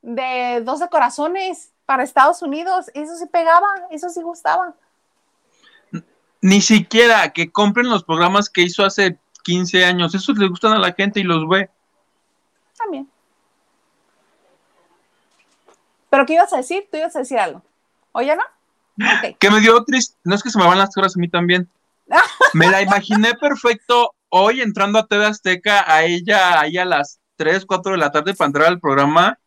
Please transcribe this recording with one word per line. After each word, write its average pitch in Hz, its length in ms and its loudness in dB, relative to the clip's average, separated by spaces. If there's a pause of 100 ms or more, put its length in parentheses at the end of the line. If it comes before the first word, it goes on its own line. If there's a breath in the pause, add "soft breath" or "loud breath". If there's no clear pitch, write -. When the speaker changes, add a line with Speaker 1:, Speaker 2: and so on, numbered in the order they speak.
Speaker 1:
De 247 600 -6
Doce 285 260 -6
Corazones 339 840 -4 (120)
para 269 180 -2
Estados 294 380 2
Unidos. 339 520 -6
Eso 302 240 -12
sí 339 100 -12
pegaba, 339 400 2 (240)
eso 320 180 -10
sí 339 120 -10
gustaba. 330 520 -4 (1700 soft breath)
Speaker 2:
Ni 196 200 4
siquiera 214 720 4
que 170 180 -6
compren 208 380 0
los 214 140 -2
programas 175 460 0
que - 120 -2
hizo 175 220 0
hace 190 360 0 (240)
quince 180 420 0
años. 180 300 -2
Esos 208 240 -4
le 196 80 2
gustan 185 240 -2
a 214 80 0
la 180 140 0
gente 202 260 -4
y 196 40 -4
los 165 240 -2
ve. 190 220 -2 (1080)
Speaker 1:
También. 311 300 -10 (3000)
¿Pero 277 160 2
qué 302 80 -4
ibas 349 200 2
a 320 40 -2
decir? 359 340 -8
Tú 311 60 -8
ibas 330 180 -8
a 302 40 -8
decir 262 180 -6
algo. 180 240 -6 (500)
¿O 233 100 -6
ya 285 140 -2
no? 381 80 -6 (540)
Ok. - 400 -4
Speaker 2:
Que 196 140 2
me 214 80 4
dio 226 240 6
triste. 254 400 -4
No, 175 120 -2
es 202 60 -4
que 247 80 -8
se 220 80 -2
me 185 100 4
van 185 120 4
las 196 180 0
horas 190 180 0
a 180 40 -4
mí 175 100 -4
también. 175 400 0 (380)
Speaker 1:
<laughs> - 460 2
Speaker 2:
Me 165 160 4
la 190 120 2
imaginé 208 540 0
perfecto 240 760 0 (160)
hoy 214 320 2
entrando 202 380 0
a 220 80 -4
T 208 100 -2
V 208 80 2
Azteca, 202 640 0
a 160 160 4
ella 175 560 2
ahí 156 180 -2
a 185 80 -2
las 151 340 -4 (180)
tres, 175 280 -2
cuatro 190 280 -4
de 185 60 -2
la 147 120 0
tarde 151 220 -2
para 170 140 -2
entrar 143 200 2
al 175 140 0
programa 151 640 2